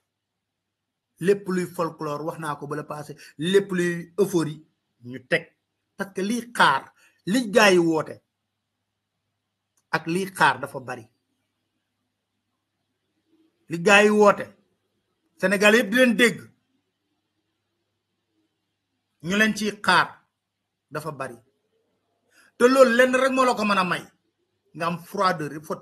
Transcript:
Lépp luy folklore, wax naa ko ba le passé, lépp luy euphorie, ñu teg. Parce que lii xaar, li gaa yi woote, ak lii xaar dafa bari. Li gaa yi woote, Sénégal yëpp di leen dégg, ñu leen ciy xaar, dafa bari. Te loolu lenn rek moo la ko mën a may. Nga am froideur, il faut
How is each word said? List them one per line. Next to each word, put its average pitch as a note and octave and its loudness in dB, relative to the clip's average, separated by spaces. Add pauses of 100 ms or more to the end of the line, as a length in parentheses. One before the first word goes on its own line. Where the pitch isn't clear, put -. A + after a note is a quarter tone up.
(1200)
Lépp G3 -2
luy F#3 -4
folklore, D#3 -8
wax D#3+ -10
naa D3+ -8
ko D3 -14
ba D3 -10
le D3 -10
passé, D3+ -14 (240)
lépp F#3+ 0
luy F3 -4
euphorie, D#3 -2 (340)
ñu A#2+ -16
teg. - -6 (380)
Parce G3 -10
que F#3+ -8
lii A3 -6
xaar, D3 0 (320)
li A3+ -2
gaa G#3 6
yi F3+ 6
woote, D#3+ -2 (1700)
ak D#3+ -4
lii F#3 -4
xaar C3+ 0
dafa C#3 -12
bari. B2 -14 (2500)
Li E3 -8
gaa G3+ 6
yi G#3+ 4
woote, G3+ 4 (920)
Sénégal G3+ 2
yëpp A#3 2
di G#3 -4
leen B3 4
dégg, F#3 2 (2750)
ñu F3 -4
leen G#3+ 0
ciy G#3 -4 (100)
xaar, - 0 (680)
dafa D3+ -10
bari. C3 -12 (1200)
Te A#3+ 4
loolu C4 6
lenn B3+ 4
rek B3+ 2
moo C4 0
la B3 0
ko G#3+ -4
mën G#3 0
a F#3 0
may. D#3+ -4 (720)
Nga D#3+ -6
am E3+ -4
froideur, F3+ -4
il D#3 -14
faut F#3 -10